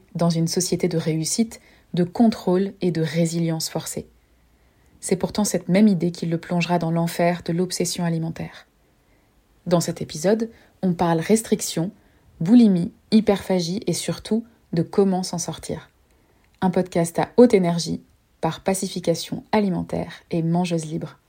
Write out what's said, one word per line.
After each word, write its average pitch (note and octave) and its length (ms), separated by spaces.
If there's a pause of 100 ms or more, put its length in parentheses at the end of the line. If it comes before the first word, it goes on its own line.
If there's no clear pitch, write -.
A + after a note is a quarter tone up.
(160)
dans E3+ 140
une E3 180
société F3+ 400
de E3 100
réussite, E3 640 (340)
de F3 100
contrôle G3 800
et F3+ 100
de D#3+ 100
résilience E3 680
forcée. - 360 (920)
C'est - 180
pourtant F#3 260
cette G3 260
même G3 180
idée F3 240
qui F3 140
le E3 120
plongera F3 420
dans E3 120
l'enfer E3+ 540
de E3+ 80
l'obsession F3 520
alimentaire. E3 600 (1000)
Dans F3 140
cet E3+ 200
épisode, A3 480 (320)
on F#3 120
parle E3+ 260
restriction, G3+ 720 (480)
boulimie, F#3+ 520 (200)
hyperphagie F#3+ 760
et F3 60
surtout G#3+ 520 (260)
de E3+ 100
comment F#3 420
s'en F#3 140
sortir. - 520 (720)
Un F#3+ 80
podcast F3 500
à D3+ 180
haute A#3+ 160
énergie E3+ 480 (400)
par D#3+ 200
Pacification F3+ 880
Alimentaire E3+ 640 (180)
et E3+ 100
Mangeuse E3+ 440
Libre. E3 320 (120)